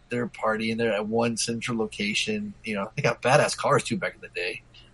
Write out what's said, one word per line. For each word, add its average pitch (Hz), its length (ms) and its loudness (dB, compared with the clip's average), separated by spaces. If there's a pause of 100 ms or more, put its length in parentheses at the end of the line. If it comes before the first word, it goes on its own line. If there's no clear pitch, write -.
they're 120 180 -2
partying. 110 500 -2
They're 117 160 2
at 104 140 0
one 117 300 2
central 117 420 -2
location. 104 720 -2 (120)
You 110 100 -4
know, 98 220 -2
they 143 60 -2
got 117 200 0
badass 123 340 4
cars 131 280 2
too 113 120 -2
back 90 200 -4
in - 60 -20
the - 120 -14
day. 87 280 -6 (320)